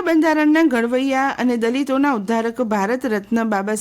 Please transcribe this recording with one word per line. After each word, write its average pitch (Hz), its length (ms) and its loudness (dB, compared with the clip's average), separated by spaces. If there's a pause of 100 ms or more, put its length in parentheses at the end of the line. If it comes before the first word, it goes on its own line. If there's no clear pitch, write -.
બંધારણના 311 560 4 (100)
ઘડવૈયા 262 720 0
અને 247 100 0 (120)
દલિતોના 269 540 0
ઉદ્ધારક 226 400 -2 (140)
ભારત 214 340 -2
રત્ન 214 340 -2 (120)
બાબા 202 300 -2